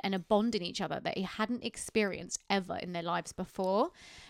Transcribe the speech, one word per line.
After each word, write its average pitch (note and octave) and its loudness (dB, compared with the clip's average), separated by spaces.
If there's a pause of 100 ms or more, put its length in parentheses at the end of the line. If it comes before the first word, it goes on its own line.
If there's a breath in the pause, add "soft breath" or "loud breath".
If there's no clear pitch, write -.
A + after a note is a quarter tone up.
and G3 0
a F#3+ 2
bond G#3+ 4
in G3+ 2
each F3 -4
other - -2
that - -2
they G3 0
hadn't A3 -2
experienced G3+ 0
ever F#3 2
in F3+ -6
their E3+ -2
lives E3+ -2
before. G3 2 (380 loud breath)